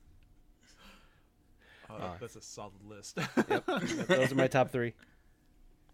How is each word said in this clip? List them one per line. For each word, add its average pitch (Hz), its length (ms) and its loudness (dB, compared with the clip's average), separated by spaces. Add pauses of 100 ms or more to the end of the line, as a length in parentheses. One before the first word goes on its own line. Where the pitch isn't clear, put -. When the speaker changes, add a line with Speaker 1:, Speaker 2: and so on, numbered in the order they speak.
(1900)
Speaker 1:
Uh, 110 40 -14
Speaker 2:
Uh, 98 260 -8
Speaker 1:
that's 117 160 -12
a 107 60 -18
solid 104 320 -14 (140)
list. 104 300 -14 (160)
<laughs> - 160 2
Speaker 2:
Yep. - 160 0 (420)
Those 131 240 4
are 135 40 0
my 131 120 6
top 127 240 4
three. 120 220 -2 (1000)